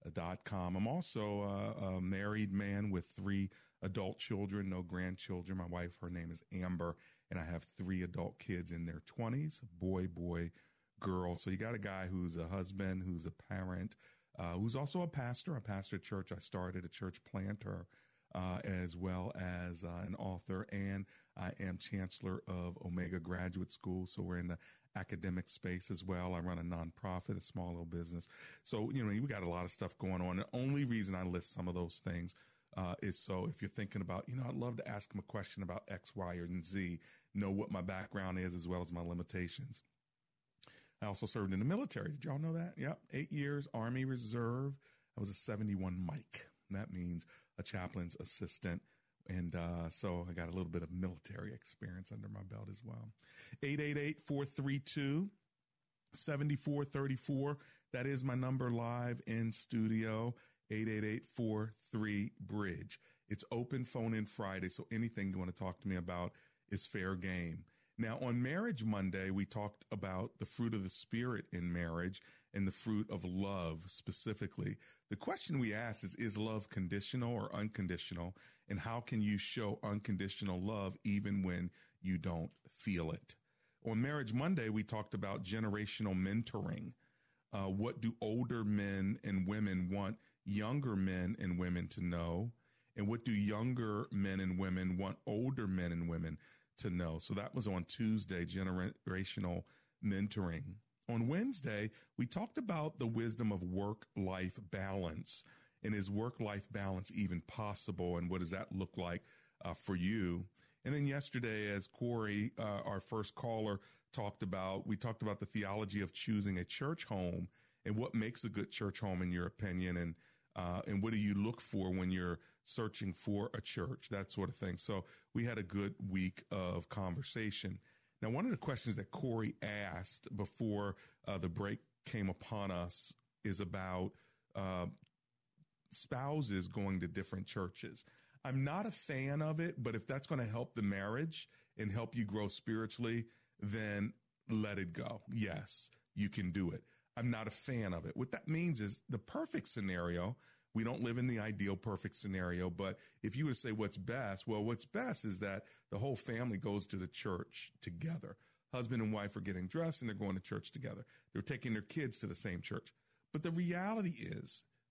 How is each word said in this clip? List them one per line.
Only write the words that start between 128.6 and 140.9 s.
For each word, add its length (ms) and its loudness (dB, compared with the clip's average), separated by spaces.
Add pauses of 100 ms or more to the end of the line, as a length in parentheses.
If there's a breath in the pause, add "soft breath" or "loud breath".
that 140 -6
Corey 520 2
asked 720 -4
before, 600 0 (300 loud breath)
uh, 120 -2
the 100 2
break 300 0 (260)
came 240 0
upon 420 -2
us 440 -4 (300)
is 160 0
about, 520 0 (420 soft breath)
uh, 320 0 (1080)
spouses 760 0
going 320 2
to 80 0
different 380 -2
churches. 580 -4 (400 loud breath)
I'm 180 2
not 240 0
a 40 0
fan 520 0
of 180 2
it, 220 0
but 120 0
if 120 -2
that's 200 -2
gonna 180 2
help 300 -2
the 80 2
marriage 640 2 (300 loud breath)